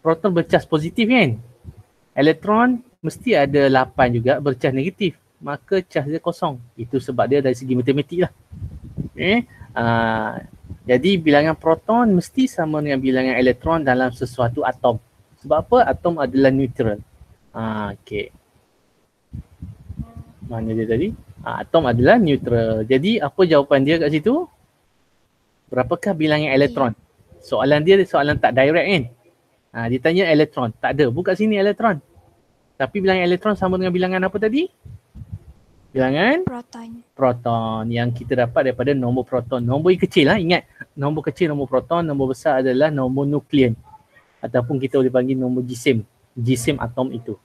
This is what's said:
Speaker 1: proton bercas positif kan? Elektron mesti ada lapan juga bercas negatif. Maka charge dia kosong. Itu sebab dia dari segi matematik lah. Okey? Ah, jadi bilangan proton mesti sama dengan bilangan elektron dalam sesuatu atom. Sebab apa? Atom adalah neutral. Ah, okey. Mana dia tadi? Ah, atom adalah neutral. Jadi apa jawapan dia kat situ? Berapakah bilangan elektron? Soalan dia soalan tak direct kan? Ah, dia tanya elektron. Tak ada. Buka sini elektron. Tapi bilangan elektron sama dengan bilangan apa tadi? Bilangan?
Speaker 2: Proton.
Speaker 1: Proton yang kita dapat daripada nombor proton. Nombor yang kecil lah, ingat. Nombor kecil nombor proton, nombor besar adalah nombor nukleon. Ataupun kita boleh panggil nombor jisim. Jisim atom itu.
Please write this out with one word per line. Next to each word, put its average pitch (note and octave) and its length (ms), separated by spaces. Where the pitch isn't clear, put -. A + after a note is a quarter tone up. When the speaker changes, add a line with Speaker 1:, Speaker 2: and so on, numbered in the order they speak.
Speaker 1:
proton E3 280
bercas E3+ 320
positif E3 440
kan? G3 280
Elektron G#3 680
mesti F3+ 320
ada C#3 320
lapan C3 480
juga B2 240
bercas C#3 320
negatif. E3 440
Maka C#3+ 480
charge D3+ 320
dia - 0
kosong. D#3+ 400
Itu A#2+ 240
sebab A#2+ 320
dia C#3+ 80
dari C3 160
segi B2+ 240
matematik C#3 480
lah. - 60
Okey? G#3+ 320
Ah, A2+ 720
jadi B2+ 320
bilangan D#3 400
proton G3 640
mesti C4 320
sama D#3 320
dengan D3 160
bilangan C3 400
elektron C#3 480
dalam B2+ 240
sesuatu A#2+ 560
atom. B2 320
Sebab D3 240
apa? A#3+ 240
Atom E3+ 320
adalah C3+ 320
neutral. A#2+ 480
Ah, A2 480
okey. - 320
Mana A2+ 240
dia A2+ 160
tadi? D3 240
Ah, A#2 160
atom E3 240
adalah B2 320
neutral. A#2 640
Jadi C#3 400
apa C#3 240
jawapan C#3+ 400
dia E3 160
kat D3 80
situ? A3 400
Berapakah E3 480
bilangan D3+ 320
elektron? C3+ 420
Soalan C#3 480
dia F#3+ 160
soalan D3 400
tak B2 160
direct D3 320
kan? F3 120
Ah, A#2 160
dia B2 160
tanya F3 240
elektron. D3 560
Tak C3+ 160
ada. D3 160
Buka F3+ 240
sini G#3+ 160
elektron. G3+ 480
Tapi - 240
bilangan F#3 240
elektron F3+ 320
sama F#3 240
dengan F#3 160
bilangan F#3 320
apa F#3+ 160
tadi? B3+ 240
Bilangan? E3 560
Speaker 2:
Proton. A#3+ 440
Speaker 1:
Proton A#2 720
yang A#2+ 240
kita B2 240
dapat B2 340
daripada B2 220
nombor B2+ 320
proton. B2 400
Nombor D#3 320
yang - 80
kecil D#3 240
lah, F#3+ 80
ingat. F3 320
Nombor D3 320
kecil D#3+ 240
nombor D3 160
proton, B2+ 400
nombor C3+ 320
besar C3+ 240
adalah C3+ 320
nombor C3+ 320
nukleon. C#3 480
Ataupun B2 340
kita C3 220
boleh C3 100
panggil B2+ 260
nombor B2+ 280
jisim. B2 400
Jisim B2+ 400
atom B2 340
itu. A2+ 340